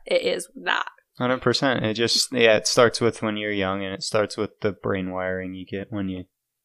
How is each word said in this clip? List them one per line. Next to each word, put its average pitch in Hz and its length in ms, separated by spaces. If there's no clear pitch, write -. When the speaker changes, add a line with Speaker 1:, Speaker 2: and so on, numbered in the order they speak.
Speaker 1:
it - 160
is - 260
that. - 240
Speaker 2:
Hundred 123 220
percent. 123 440
It 107 100
just, 110 380
yeah, 113 240
it - 100
starts 120 340
with 113 220
when 107 140
you're 104 160
young, 98 320
and 95 100
it 92 80
starts 107 340
with 107 240
the 104 120
brain 92 400
wiring 92 420
you 92 100
get 98 280
when 101 160
you, 90 160